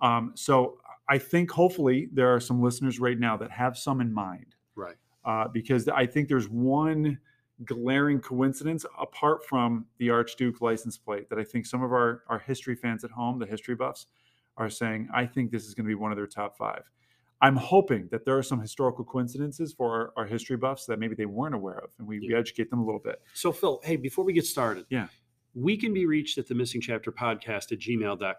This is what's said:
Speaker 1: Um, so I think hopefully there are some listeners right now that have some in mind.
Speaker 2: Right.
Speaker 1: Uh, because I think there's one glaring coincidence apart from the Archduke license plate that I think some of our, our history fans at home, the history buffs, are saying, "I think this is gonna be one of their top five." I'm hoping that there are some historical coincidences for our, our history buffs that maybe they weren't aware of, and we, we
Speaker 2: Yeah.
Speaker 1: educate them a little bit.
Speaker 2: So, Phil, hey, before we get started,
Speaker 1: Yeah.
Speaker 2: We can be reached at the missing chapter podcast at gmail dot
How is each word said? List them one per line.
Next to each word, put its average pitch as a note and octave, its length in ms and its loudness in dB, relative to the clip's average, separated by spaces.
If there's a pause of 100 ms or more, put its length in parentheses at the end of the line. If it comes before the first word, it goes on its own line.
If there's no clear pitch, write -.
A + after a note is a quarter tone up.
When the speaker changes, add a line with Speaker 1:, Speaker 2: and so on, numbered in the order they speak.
Speaker 1:
Um, A#2 340 2
so C3 440 4 (300)
I C#3 100 4
think E3+ 340 2
hopefully D#3 600 4
there B2+ 220 6
are A#2 60 4
some B2 200 0
listeners B2 380 0
right B2 180 2
now A#2 200 0
that A2+ 160 -8
have B2+ 260 -2
some C#3 220 -2
in A#2 120 0
mind. F#2+ 440 -6 (180)
Speaker 2:
Right. F2 220 -12 (280)
Speaker 1:
Uh, A2 220 0
because A#2 400 0
I C#3 180 2
think C#3+ 240 0
there's B2 200 2
one C#3+ 680 2 (480)
glaring C3+ 560 2
coincidence C3+ 640 0 (140)
apart - 480 0
from A#2+ 400 2 (120)
the A#2+ 120 2
Archduke A#2 500 2
license A2+ 380 -2
plate G2+ 320 -6
that G#2+ 80 -4
I G#2+ 60 -4
think A2+ 220 -4
some B2+ 180 -2
of B2 80 0
our, A#2+ 340 2
our A2 140 -2
history B2+ 340 -4
fans A#2 300 -4
at A2+ 80 -12
home, A#2+ 260 -2
the A2+ 80 -6
history A2 300 -6
buffs, C3 300 -6 (500)
are A2+ 120 -2
saying, A2 460 -4
"I B2+ 100 2
think A#2+ 280 -4
this G#2+ 160 -6
is G#2 60 -16
gonna A2 120 -4
be G#2+ 80 -2
one G#2+ 160 -4
of G#2 60 -4
their G2+ 100 -4
top G#2 300 -8
five." - 260 -6 (580)
I'm C3+ 160 8
hoping B2+ 540 4
that A2+ 140 -6
there C3+ 120 4
are C3+ 60 2
some B2+ 180 -2
historical A#2+ 440 -2
coincidences C#3 680 -4
for A#2+ 200 -2
our, A2+ 240 -2
our A2 100 -4
history A#2 300 -4
buffs B2+ 300 -4
that A2+ 120 -4
maybe A2 160 -2
they G#2+ 120 -2
weren't B2+ 280 -4
aware F#2+ 240 -6
of, - 200 -14
and G#2+ 100 -14
we, G#2+ 100 -8
we A#2 120 -8
Speaker 2:
Yeah. A#2 80 2
Speaker 1:
educate A2+ 320 -2
them B2 100 0
a A2+ 40 0
little G#2+ 160 -2
bit. A2 200 -8 (140)
Speaker 2:
So, F3 180 0
Phil, D#3 320 0
hey, D#3+ 120 0
before C3+ 280 -2
we F#3+ 80 2
get D#3+ 140 4
started, A2 420 0
Speaker 1:
Yeah. A#2+ 180 -2 (480)
Speaker 2:
We E3 220 2
can A3 180 -2
be F#3 120 2
reached D3+ 320 0
at C3 100 -6
the B2+ 60 -2
missing A#2+ 260 -2
chapter A2+ 320 -4
podcast A2 600 -4
at G#2 60 -6
gmail G#2+ 400 -2
dot F#2+ 200 -4